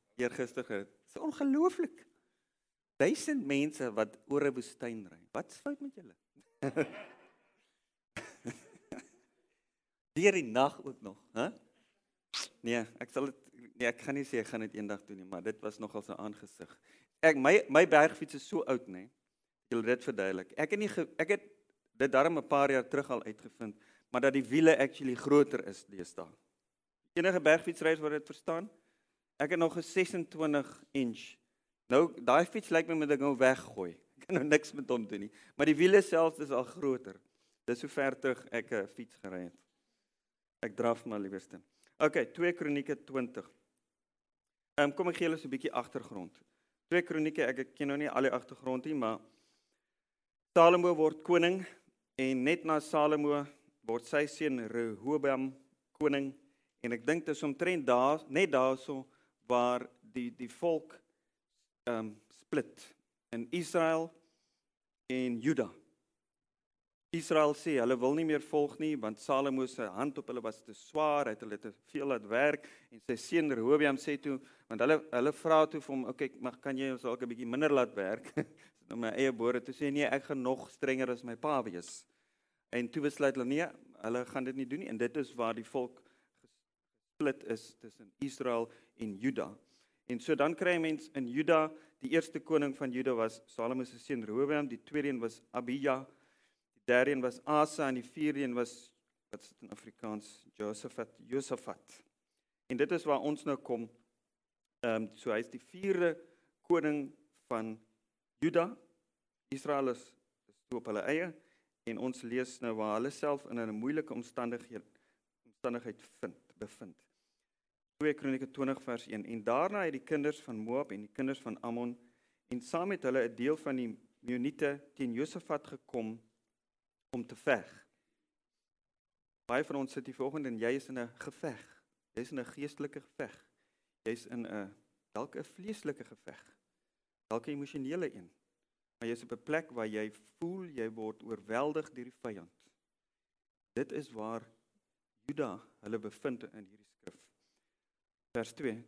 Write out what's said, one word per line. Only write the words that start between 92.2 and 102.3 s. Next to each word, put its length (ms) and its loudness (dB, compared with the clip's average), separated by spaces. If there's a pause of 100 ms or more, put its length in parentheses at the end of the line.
koning 360 2
van 160 -4
Juda 220 0
was 320 0
Salomo 380 -2
se 160 -14
seun 240 -4
Rehoboam, 440 0
die 160 -10
tweede 240 -2
een 120 -2
was 220 -6 (100)
Abija, 560 -2 (640)
die 120 -20
derde 260 6
een 100 0
was 240 -2
Asa 420 2
en 80 -2
die 80 -6
vierde 380 -2
een 120 -2
was, 380 -4 (380)
wat 120 -16
is 80 -20
dit 120 -20
in 80 -18
Afrikaans? 840 -12
Josafat, 560 -8 (180)
Josafat. 760 -6 (640)